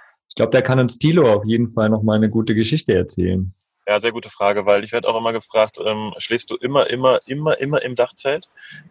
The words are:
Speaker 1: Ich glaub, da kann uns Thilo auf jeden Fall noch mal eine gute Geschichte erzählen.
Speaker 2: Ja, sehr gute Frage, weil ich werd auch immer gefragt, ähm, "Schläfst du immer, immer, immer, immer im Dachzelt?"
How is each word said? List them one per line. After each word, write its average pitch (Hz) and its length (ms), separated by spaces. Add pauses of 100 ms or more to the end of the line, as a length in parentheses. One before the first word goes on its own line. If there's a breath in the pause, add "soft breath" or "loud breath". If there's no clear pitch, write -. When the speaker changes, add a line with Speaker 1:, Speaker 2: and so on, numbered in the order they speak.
(280 soft breath)
Speaker 1:
Ich - 80
glaub, 113 160
da 127 100
kann 131 180
uns 120 180
Thilo 151 340
auf 104 140
jeden 113 240
Fall 110 200
noch 110 140
mal 107 120
eine 107 140
gute 110 260
Geschichte 113 380
erzählen. 92 600 (340)
Speaker 2:
Ja, 104 120
sehr 113 120
gute 110 180
Frage, 101 360
weil 101 180
ich 107 80
werd 117 140
auch 113 100
immer 113 160
gefragt, 110 540
ähm, 107 320
"Schläfst - 340
du - 60
immer, 135 320
immer, 123 360
immer, 151 320
immer 143 260
im 127 120
Dachzelt?" 135 540 (420 loud breath)